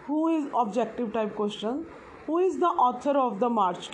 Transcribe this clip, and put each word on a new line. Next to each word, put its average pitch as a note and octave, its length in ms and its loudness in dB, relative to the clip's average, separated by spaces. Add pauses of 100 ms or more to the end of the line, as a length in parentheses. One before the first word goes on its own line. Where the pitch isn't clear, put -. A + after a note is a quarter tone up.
(120)
who D#4+ 260 2
is D4+ 60 0
objective A3+ 640 -2
type G#3+ 280 -2
question, G#3 420 -4 (520)
who D#4+ 140 0
is F4+ 120 2
the E4+ 160 2 (160)
author B3 260 0 (100)
of A3+ 120 0
the A#3+ 140 2
March F#3+ 440 2